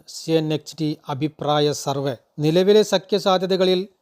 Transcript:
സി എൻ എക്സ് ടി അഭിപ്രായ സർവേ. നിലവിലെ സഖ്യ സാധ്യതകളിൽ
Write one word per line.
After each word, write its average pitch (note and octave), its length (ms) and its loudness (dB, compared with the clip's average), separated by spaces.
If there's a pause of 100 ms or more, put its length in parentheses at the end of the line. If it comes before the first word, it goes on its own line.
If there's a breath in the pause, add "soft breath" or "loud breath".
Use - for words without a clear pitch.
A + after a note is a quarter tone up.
സി - 240 -8
എൻ D#3 220 0
എക്സ് - 260 -8
ടി D3+ 180 -4 (120)
അഭിപ്രായ D3 640 -2
സർവേ. C#3 440 -4 (240)
നിലവിലെ F#3 440 4
സഖ്യ G3 340 -2
സാധ്യതകളിൽ F#3 720 0 (140)